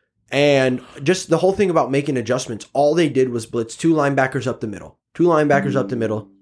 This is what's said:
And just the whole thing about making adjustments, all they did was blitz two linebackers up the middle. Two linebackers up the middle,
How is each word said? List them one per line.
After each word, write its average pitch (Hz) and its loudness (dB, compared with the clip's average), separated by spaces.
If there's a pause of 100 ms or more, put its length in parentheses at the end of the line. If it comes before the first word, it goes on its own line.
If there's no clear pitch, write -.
(300)
And 135 2 (200)
just 180 0
the 160 4
whole 185 2
thing 190 0
about 143 0
making 143 0
adjustments, 120 -4
all 147 2
they 165 2
did 131 2
was 117 -6
blitz 117 -6
two 165 2
linebackers 135 0
up 117 -6
the 117 -8
middle. 95 -14 (160)
Two 165 0
linebackers 147 2
up 127 -2
the 127 -6
middle, 107 -4 (120)